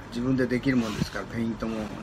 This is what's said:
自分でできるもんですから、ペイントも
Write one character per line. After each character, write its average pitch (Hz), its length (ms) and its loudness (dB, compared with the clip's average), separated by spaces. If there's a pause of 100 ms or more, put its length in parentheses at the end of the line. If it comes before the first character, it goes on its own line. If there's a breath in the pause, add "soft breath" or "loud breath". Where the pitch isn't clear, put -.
(100)
自 120 100 -4
分 131 160 2
で 127 100 4
で 123 140 2
き 135 100 2
る 127 60 6
も 113 120 4
ん 104 80 -4
で 101 60 2
す - 80 -4
か 104 80 -4
ら、 98 60 -4
ペ 113 160 -4
イ 113 80 0
ン 110 80 -2
ト 117 100 -4
も 113 100 -2 (260)